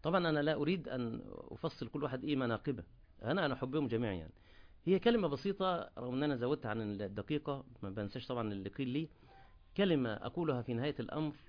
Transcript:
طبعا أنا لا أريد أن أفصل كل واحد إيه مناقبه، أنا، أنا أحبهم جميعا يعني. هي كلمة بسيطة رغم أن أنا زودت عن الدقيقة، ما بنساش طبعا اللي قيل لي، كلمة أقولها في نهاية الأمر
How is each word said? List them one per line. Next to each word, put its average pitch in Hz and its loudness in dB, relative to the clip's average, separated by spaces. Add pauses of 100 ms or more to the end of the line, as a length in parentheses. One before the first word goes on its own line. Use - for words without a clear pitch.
طبعا 170 4
أنا 151 4
لا 151 4
أريد 156 0
أن 120 -2 (300)
أفصل - -6
كل 143 -4
واحد 131 -2
إيه 147 2
مناقبه، 120 0 (400)
أنا، 160 2
أنا 135 2
أحبهم 131 0
جميعا 113 0
يعني. 80 -8 (520)
هي 185 6
كلمة 226 4
بسيطة 185 0
رغم 123 -4
أن 135 2
أنا 147 4
زودت 123 0
عن 110 0
الدقيقة، 104 -4 (200)
ما 101 -6
بنساش 104 -4
طبعا 113 0
اللي 98 -4
قيل 135 -4
لي، 147 -2 (680)
كلمة 160 4
أقولها 143 -2
في 120 -4
نهاية 135 0
الأمر 147 -2 (140)